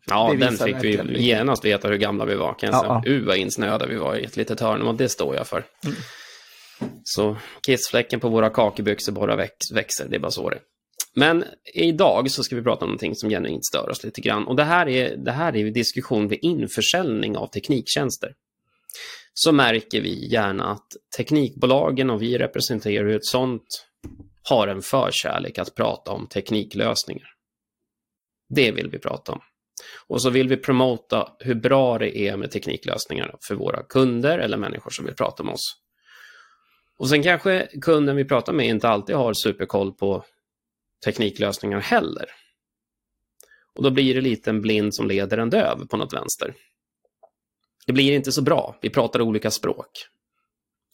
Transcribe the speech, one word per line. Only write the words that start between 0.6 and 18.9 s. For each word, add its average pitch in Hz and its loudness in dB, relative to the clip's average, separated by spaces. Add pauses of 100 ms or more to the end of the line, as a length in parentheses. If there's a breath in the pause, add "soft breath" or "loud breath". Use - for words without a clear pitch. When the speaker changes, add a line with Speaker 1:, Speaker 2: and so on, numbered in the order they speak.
Speaker 1:
fick 104 0
vi 107 4
Speaker 2:
verkligen 123 0
Speaker 1:
genast 120 2
veta 104 2
hur 101 2
gamla 101 0
vi 101 0
var, 82 0
kan - -4
jag 113 2
Speaker 2:
Ja, 127 4
Speaker 1:
säga. 117 2
Speaker 2:
ja. 131 2
Speaker 1:
U, 127 0
vad 95 2
insnöade 101 0
vi 117 -4
var 85 -2
i - -4
ett - -10
litet 110 -4
hörn, 107 0
och 117 0
det 123 2
står 69 -2
jag - -2
för. - -6 (200)
Speaker 2:
Mm. 143 -6 (1080 loud breath)
Speaker 1:
Så 107 -2 (300 loud breath)
kissfläcken 123 0
på 123 0
våra 113 4
kakebyxor 104 0
bara 104 0
väx-, - -4
växer, - -4
det - -2
är - -2
bara - -4
så - -4
det - -6
är. - -14 (560)
Men 165 4 (300)
idag 156 4
så - -4
ska 127 -4
vi 117 -4
prata 110 0
om 87 -4
någonting 101 -4
som 107 -4
genuint 87 -2
stör - -2
oss - -8
lite 110 -12
grann. 107 -2
Och 127 -2
det 147 4
här 170 2
är, 127 0
det 120 -4
här 156 -2
är 113 0
ju 107 0
diskussion 107 0
vid 101 -2
införsäljning 113 0
av 104 -6
tekniktjänster. - -2 (1000 loud breath)